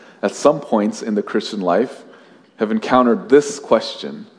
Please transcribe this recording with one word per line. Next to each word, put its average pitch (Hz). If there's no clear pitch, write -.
at 101
some 156
points 110
in 113
the 101
Christian 107
life, 92
have 107
encountered 113
this 143
question. -